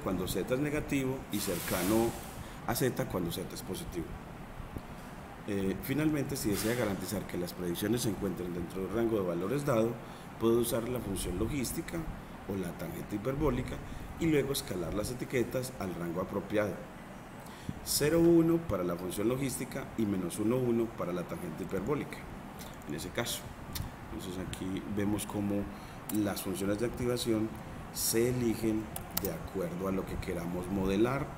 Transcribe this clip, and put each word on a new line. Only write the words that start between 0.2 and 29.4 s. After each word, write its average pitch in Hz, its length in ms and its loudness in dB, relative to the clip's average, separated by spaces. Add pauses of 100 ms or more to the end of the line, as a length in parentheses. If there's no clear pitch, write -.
z 98 260 0
es 131 60 4
negativo 139 560 2 (160)
y 104 60 2
cercano 98 720 2 (560)
a 120 80 0
z 127 320 2
cuando 85 260 0
z 90 100 -4 (100)
es - 100 -8
positivo. - 440 -4 (1400)
Eh, 98 360 0
finalmente, 143 540 2
si 113 120 0
desea 101 260 2
garantizar 95 520 0
que - 100 -6
las 87 160 -2
predicciones 104 480 0
se 117 80 0
encuentren 90 460 -2
dentro 87 260 -4
del 92 140 -2
rango 113 220 2
de 95 120 2
valores 101 380 0
dado, 117 240 4 (500)
puede 113 160 8
usar 117 320 2
la 123 120 -2
función 92 380 -2
logística 135 600 -2 (500)
o 98 80 -2
la 90 220 -2
tangente 87 380 -4
hiperbólica 127 600 0 (440)
y 165 60 4
luego 139 280 4
escalar 90 400 -2
las 104 160 0
etiquetas 123 680 0
al 95 180 -2
rango 85 260 -2
apropiado. 101 500 0 (1120)
Cero, 156 360 4
uno 165 360 10
para 107 260 0
la 87 140 2
función 92 320 0
logística 135 560 0 (140)
y 113 80 4
menos 92 320 0
uno, 110 180 4
uno 117 300 4 (100)
para 87 160 -2
la 90 100 0
tangente 87 420 -6
hiperbólica, 98 540 -2 (720)
en 73 60 -4
ese 90 160 -6
caso. - 300 -2 (720)
Entonces 92 340 -6
aquí 95 360 -4 (140)
vemos 101 300 0
cómo 101 360 0 (600)
las 95 200 0
funciones 98 380 0
de 120 60 2
activación 120 640 2 (440)
se 117 380 4
eligen 113 520 2 (400)
de 92 100 0
acuerdo 90 560 -2